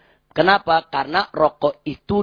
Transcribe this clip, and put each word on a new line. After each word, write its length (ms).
Kenapa? 560
Karena 400
rokok 560
itu 340